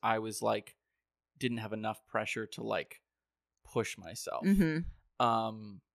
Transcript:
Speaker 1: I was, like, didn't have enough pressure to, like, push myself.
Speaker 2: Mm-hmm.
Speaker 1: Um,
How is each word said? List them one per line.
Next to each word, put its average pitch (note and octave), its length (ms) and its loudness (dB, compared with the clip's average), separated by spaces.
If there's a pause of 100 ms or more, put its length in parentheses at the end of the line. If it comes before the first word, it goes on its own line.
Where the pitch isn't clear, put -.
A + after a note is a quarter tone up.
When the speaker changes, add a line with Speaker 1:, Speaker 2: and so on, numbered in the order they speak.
Speaker 1:
I A2+ 160 4
was, A2 240 -4
like, A2 320 0 (640)
didn't A#2+ 200 0
have A2 140 -4
enough A2 340 -4
pressure A2 380 -2
to, - 180 -10
like, G#2+ 380 -2 (640)
push - 320 -2
myself. - 480 -6
Speaker 2:
Mm-hmm. E3+ 800 2
Speaker 1:
Um, A2 560 0 (140)